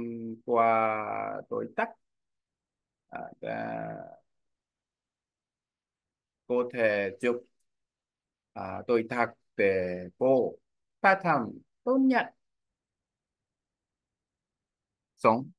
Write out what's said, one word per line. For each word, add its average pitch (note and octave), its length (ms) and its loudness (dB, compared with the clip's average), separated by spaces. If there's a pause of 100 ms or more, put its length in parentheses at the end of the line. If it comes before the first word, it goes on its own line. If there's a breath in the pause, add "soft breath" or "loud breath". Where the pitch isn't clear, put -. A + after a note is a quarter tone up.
(460)
qua G#2+ 1040 0
tuổi A2 160 -6 (100)
tác. A#3 140 -2 (1200)
À, - 100 -12 (220)
ta A1 60 -8 (3000)
có B2 260 -2
thể G#2 360 0 (120)
chụp, A#2+ 140 2 (1160)
à, F#2+ 340 -8
tuổi A#2 220 4
tác A#2+ 240 0 (240)
để F#2+ 380 2 (220)
cô B2+ 360 2 (480)
phát F#3+ 220 6
tâm D3+ 180 2 (420)
tốt B3+ 140 0
nhất. C4 360 2 (2750)
Sống. A#2+ 420 2